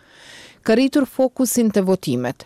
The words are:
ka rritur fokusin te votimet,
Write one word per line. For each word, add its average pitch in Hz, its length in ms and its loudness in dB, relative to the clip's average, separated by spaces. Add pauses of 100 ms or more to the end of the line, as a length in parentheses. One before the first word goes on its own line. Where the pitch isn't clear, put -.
(680)
ka 220 80 2
rritur 269 320 2
fokusin 240 640 -2
te 202 160 0
votimet, 131 600 -4